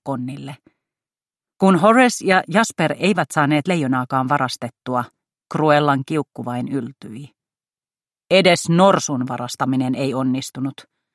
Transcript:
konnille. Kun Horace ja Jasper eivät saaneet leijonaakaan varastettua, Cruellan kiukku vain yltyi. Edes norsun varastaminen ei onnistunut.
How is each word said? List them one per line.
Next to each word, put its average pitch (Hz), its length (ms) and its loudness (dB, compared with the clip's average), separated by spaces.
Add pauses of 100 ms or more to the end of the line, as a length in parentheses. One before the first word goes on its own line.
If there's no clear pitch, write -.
konnille. 139 540 -10 (1000)
Kun 190 220 4
Horace 226 460 4
ja 185 220 2
Jasper 170 520 0
eivät 175 340 0
saaneet 147 340 2
leijonaakaan 131 640 -2
varastettua, 127 760 -4 (500)
Cruellan 147 520 2
kiukku 143 400 -6
vain 123 220 -6
yltyi. 131 640 -10 (1000)
Edes 180 400 4
norsun 165 580 2
varastaminen 127 680 -2
ei 131 180 -2
onnistunut. 131 600 -4 (420)